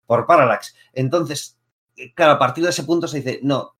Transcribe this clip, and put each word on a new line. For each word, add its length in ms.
por 200
Parallax. 480
Entonces, 640
eh, 180
claro, 180
a 60
partir 240
de 80
ese 140
punto 240
se 100
dice, 240
no, 380